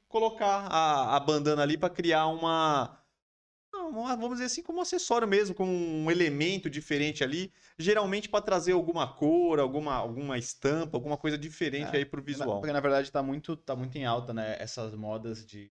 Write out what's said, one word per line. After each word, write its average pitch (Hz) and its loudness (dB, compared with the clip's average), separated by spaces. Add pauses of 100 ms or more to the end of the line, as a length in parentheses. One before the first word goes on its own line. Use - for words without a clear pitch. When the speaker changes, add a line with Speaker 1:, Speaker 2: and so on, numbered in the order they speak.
Speaker 1:
colocar 214 0
a, 151 2
a 139 4
bandana 147 2
ali 147 2
pra 175 0
criar 165 2
uma, 160 2 (880)
uma, 247 -4
vamos 240 -4
dizer 247 -4
assim, 254 -6
como 339 -4
um - 0
acessório 240 0
mesmo, 196 2
como 185 0
um 165 0
elemento 170 2
diferente 147 -2
ali, 165 -2 (260)
geralmente 202 2
pra 208 2
trazer 185 2
alguma 165 0
cor, 165 4
alguma, 139 0
alguma 123 -4
estampa, 147 -2
alguma 147 -4
coisa 151 -2
diferente 147 -4
Speaker 2:
É, - 2
Speaker 1:
aí 139 0
pro 143 -10
Speaker 2:
porque 139 -6
na, - -
Speaker 1:
visual. 113 -2
Speaker 2:
porque 147 -2
na 143 0
verdade 139 2
tá 143 0
muito, 147 -4
tá 135 -6
muito 127 -6
em 139 -4
alta, 120 -2
né, 110 -4
essas 113 -8
modas 110 -8
de 101 -20